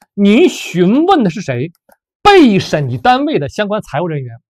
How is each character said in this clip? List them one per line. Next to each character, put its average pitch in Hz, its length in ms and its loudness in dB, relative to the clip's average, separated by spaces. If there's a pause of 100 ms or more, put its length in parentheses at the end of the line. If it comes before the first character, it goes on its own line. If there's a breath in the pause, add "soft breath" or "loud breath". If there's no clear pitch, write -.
(140)
您 208 340 2
询 208 580 0
问 359 180 2
的 185 60 0
是 185 120 -12
谁？ 135 300 -8 (520 soft breath)
被 302 360 6
审 147 300 -4
计 123 80 -6
单 254 280 0
位 277 140 -2
的 139 100 -8
相 208 180 -6
关 208 140 -6
财 143 200 -8
务 175 60 -6
人 151 140 -8
员， 117 140 -16 (160)